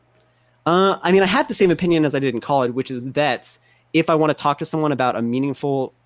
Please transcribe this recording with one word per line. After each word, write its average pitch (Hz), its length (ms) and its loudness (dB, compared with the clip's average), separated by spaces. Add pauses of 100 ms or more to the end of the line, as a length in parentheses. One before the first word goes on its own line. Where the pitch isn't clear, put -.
(640)
Uh, 185 380 2
I 175 100 0
mean, 196 100 6
I 190 40 2
have 262 200 0
the 220 80 -6
same 190 160 4
opinion 165 340 2
as 139 100 0
I 139 40 0
did 135 160 -2
in 117 60 -4
college, 131 320 0
which 127 180 -6
is 127 220 -8
that 143 440 -2 (360)
if 160 180 2
I 165 60 4
wanna 151 180 2
talk 143 240 -2
to 160 60 -6
someone 156 260 -2
about 127 240 0
a 113 80 -4
meaningful 131 680 -2 (140)